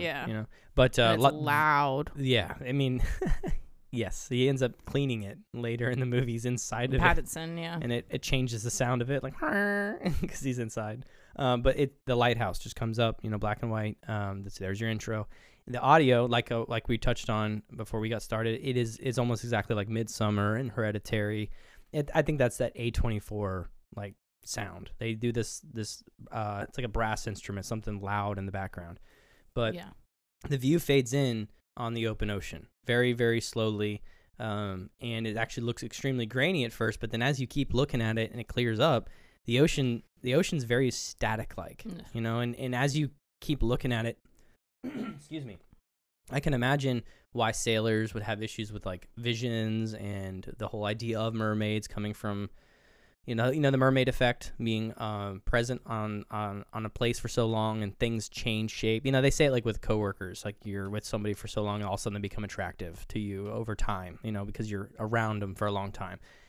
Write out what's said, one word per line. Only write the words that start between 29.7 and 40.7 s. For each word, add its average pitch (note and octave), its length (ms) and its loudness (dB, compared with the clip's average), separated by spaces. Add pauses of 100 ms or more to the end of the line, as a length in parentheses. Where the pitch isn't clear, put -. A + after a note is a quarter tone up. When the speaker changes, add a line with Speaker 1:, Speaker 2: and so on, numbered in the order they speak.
Speaker 1:
Yeah. F2 160 -12 (580)
Speaker 2:
the C#3+ 100 0
view C3+ 200 4
fades C3+ 360 4
in A#2+ 360 0 (260)
on A#2 200 -4
the A2+ 100 0
open A2 240 0
ocean - 380 -6 (180)
very, B2 280 4
very A#2 280 4
slowly. G#2 600 -2 (340)
Um, G#2 540 -4 (100)
and A2+ 240 -4
it A2 100 -2
actually A2+ 280 -2
looks A#2 180 -2
extremely B2+ 460 -2
grainy C3+ 380 2
at A2+ 80 -6
first, A2+ 260 -2
but A2+ 100 -6
then A#2 140 0
as C3+ 180 2
you B2 60 -2
keep - 260 0
looking B2 300 2
at A2 160 0
it A2+ 120 0
and B2 80 -10
it A#2 80 -8
clears A#2 320 0
up, B2+ 300 6 (360)
the A#2+ 160 4
ocean, C3 420 4 (180)
the B2+ 140 0
ocean's D#3+ 280 2
very A#2+ 280 4